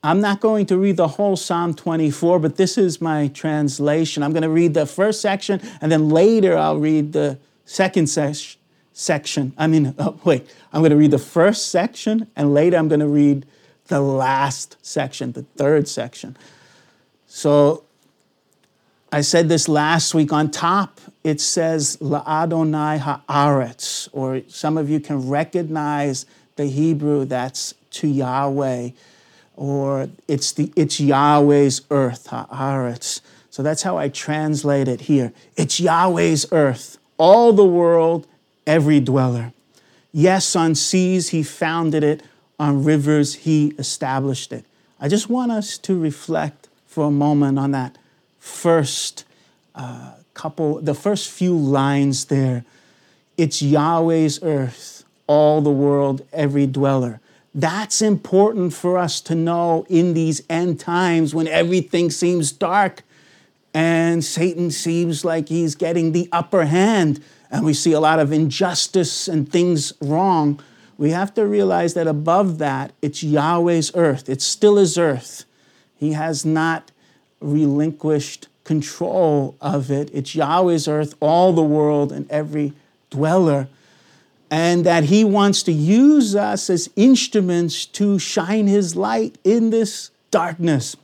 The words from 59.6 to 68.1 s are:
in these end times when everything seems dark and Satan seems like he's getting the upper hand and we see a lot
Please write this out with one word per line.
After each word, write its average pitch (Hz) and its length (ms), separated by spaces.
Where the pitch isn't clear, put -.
in 175 240
these 160 380
end 170 280
times 170 560
when 160 140
everything 170 600
seems 175 420
dark 190 500
and 165 500
Satan 170 480
seems 170 540
like 160 240
he's 160 260
getting 165 380
the 175 200
upper 170 340
hand 180 580
and 120 140
we 156 80
see 160 200
a 151 80
lot 156 180